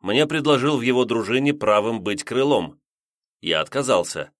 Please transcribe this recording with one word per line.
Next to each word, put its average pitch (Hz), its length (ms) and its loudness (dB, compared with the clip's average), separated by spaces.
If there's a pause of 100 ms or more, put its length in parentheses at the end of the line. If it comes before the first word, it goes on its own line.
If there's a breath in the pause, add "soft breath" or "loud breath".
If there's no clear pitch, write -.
Мне 123 260 0
предложил 147 500 0
в 120 60 -2
его 123 220 2
дружине 117 500 0
правым 104 480 0
быть 98 200 -4
крылом. 120 580 -2 (600)
Я 78 200 -2
отказался. 92 800 -2